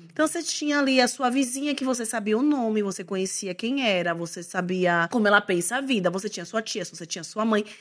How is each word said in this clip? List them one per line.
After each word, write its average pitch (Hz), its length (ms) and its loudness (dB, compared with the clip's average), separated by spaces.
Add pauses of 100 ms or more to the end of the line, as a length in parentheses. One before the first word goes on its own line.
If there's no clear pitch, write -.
Então, 302 220 0
você 330 160 -2
tinha 294 380 -2
ali 262 200 4
a 247 60 6
sua 247 240 0
vizinha 269 460 -2
que 277 80 -6
você 247 200 -2
sabia 214 320 -2
o 240 60 2
nome, 233 400 2
você 196 220 -4
conhecia 190 500 -4
quem 247 320 -2
era, 175 260 2
você 170 300 -6
sabia 175 680 2
como 220 160 4
ela 202 120 8
pensa 185 360 0
a 269 40 -2
vida, 233 300 2
você 190 180 -4
tinha 190 160 -10
sua 220 160 -4
tia, 214 240 -6
você 165 220 -14
tinha 170 160 -10
sua - 220 -4
mãe, 214 200 2 (160)